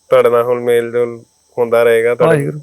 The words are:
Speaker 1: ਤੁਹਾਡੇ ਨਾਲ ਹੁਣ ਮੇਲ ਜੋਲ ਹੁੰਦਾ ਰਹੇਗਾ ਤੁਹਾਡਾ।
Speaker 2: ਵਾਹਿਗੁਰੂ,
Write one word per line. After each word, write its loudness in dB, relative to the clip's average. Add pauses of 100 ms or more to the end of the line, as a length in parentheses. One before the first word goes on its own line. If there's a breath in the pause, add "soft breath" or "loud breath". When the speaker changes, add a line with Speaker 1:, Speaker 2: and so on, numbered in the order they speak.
Speaker 1:
ਤੁਹਾਡੇ 4
ਨਾਲ 2
ਹੁਣ -2
ਮੇਲ -2
ਜੋਲ -6 (340)
ਹੁੰਦਾ 0
ਰਹੇਗਾ 2
ਤੁਹਾਡਾ। 2
Speaker 2:
ਵਾਹਿਗੁਰੂ, -4